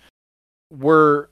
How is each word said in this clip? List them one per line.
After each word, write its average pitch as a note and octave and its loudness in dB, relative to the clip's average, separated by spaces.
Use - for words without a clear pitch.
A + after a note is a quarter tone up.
we're, D3 0